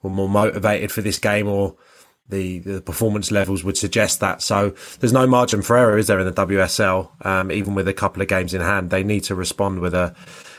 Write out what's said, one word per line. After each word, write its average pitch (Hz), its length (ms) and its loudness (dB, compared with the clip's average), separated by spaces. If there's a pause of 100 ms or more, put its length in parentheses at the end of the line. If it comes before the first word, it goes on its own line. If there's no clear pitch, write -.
were 98 80 -6
more 95 180 -2
motivated 104 640 0
for 110 100 -4
this 101 160 -4
game, 104 300 0
or 98 280 -2 (520)
the, 92 300 -6
the 95 240 -8
performance 104 480 -2
levels 95 340 0
would 95 140 -2
suggest 104 420 0
that. 95 220 -2
So 101 320 0 (260)
there's 120 140 2
no 127 120 6
margin 123 360 4
for 120 160 4
error, 110 180 6
is 104 120 2
there, 98 120 4
in 95 60 0
the 92 60 -2
W 98 280 0
S 92 180 0
L? 95 440 0
Um, 95 280 0
even 101 240 -2
with 95 140 0
a 95 60 -2
couple 95 260 -4
of 95 80 -2
games 90 240 0
in 92 80 -4
hand, 92 300 0
they 95 120 0
need 101 220 0
to 98 100 -4
respond 92 460 -2
with 87 140 -2
a, 87 200 0 (440)